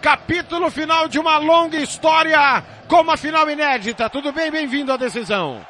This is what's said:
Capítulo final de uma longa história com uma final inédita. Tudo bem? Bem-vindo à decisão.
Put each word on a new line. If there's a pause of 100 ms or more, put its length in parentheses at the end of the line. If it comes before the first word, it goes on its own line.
Capítulo
final
de
uma
longa
história (240)
com
uma
final
inédita.
Tudo
bem?
Bem-vindo
à
decisão. (100)